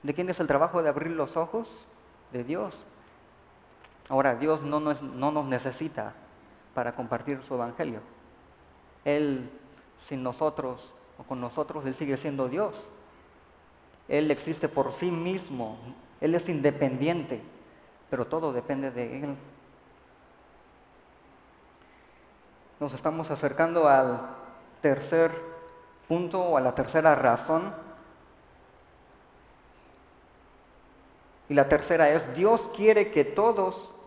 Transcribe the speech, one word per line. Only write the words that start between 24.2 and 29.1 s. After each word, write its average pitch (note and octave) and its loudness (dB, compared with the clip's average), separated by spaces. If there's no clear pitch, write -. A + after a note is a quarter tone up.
tercer D#3+ 4
punto F3+ 0
o E3+ 4
a C3 6
la B2+ 2
tercera D#3 6
razón. C3+ 2